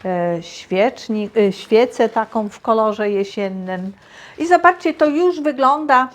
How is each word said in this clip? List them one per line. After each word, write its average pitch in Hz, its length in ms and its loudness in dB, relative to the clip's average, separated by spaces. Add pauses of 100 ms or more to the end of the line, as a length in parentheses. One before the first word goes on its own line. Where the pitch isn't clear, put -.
e, 175 380 -2
świecznik, 208 920 -4
e, 202 160 4
świecę 226 560 2
taką 220 400 -4
w - 120 -14
kolorze 220 500 0
jesiennym. 190 800 -6 (460)
I 311 80 -4
zobaczcie, 349 480 4
to 311 120 2
już 320 340 0
wygląda 277 760 2